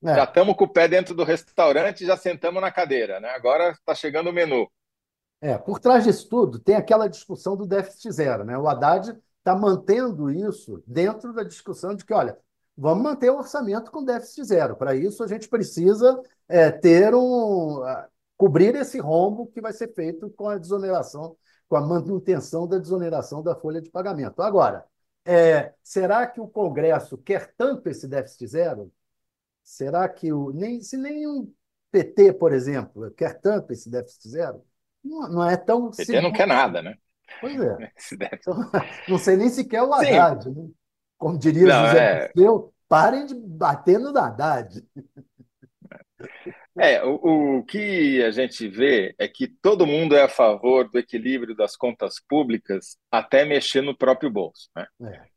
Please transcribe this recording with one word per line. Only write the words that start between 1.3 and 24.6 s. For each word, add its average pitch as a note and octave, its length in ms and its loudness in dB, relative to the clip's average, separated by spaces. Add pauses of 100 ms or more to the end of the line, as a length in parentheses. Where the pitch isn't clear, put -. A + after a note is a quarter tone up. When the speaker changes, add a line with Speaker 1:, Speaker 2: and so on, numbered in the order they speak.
Speaker 2:
já F#3 100 2
sentamos E3+ 460 -6
na F#3 100 -4
cadeira, B2+ 480 -4
né? A2 120 -12
Agora C#3+ 440 0 (100)
tá D#3+ 80 -2
chegando D#3 360 -6
o F3 40 -8
menu. D3+ 360 0 (720)
Speaker 1:
É, C3+ 160 -4
por - 220 -8
trás B3 260 4
disso - 240 0
tudo, E3+ 300 0
tem G3 160 2
aquela G#3+ 340 2
discussão F#3+ 480 -10
do G#3 80 -10
déficit G3 480 -6
zero, B2+ 320 -2
né? A#2+ 120 -8
O D3 120 -2
Haddad E3 480 0 (260)
tá F#3 100 2
mantendo G3 800 0
isso F#3+ 560 -8
dentro G#3 460 -4
da A3 100 -8
discussão F3+ 500 -12
de F#3+ 120 -14
que, - 80 -6
olha, C3+ 240 0 (380)
vamos D#3+ 280 0
manter C#4+ 260 0
o C4+ 80 0
orçamento A#3 540 -6
com D4+ 120 -10
déficit B3 420 -8
zero. D#3+ 300 0
Pra C3+ 200 -4
isso, G3+ 280 -4
a A3 40 -8
gente A3 200 -10
precisa, G#3+ 720 2 (260)
é, D#3+ 240 6
ter F3+ 420 6
um, G#3 680 0
ah, B2+ 240 -8 (300)
cobrir F#3+ 380 6
esse C4+ 240 -6
rombo F#3+ 480 -2
que A#3 140 -16
vai A3 120 -8
ser A3+ 200 -10
feito E3 380 -8
com G#3 180 -8
a G#3 80 -6
desoneração, F3+ 800 -6 (300)
com - 80 -2
a D3 60 2
manutenção E3+ 840 -4
da F#3+ 120 -2
desoneração D#3+ 640 -6
da E3 120 -4
folha D#3+ 260 -10
de D#3+ 100 -20
pagamento. E3+ 500 -8
Agora, E3 440 0 (380)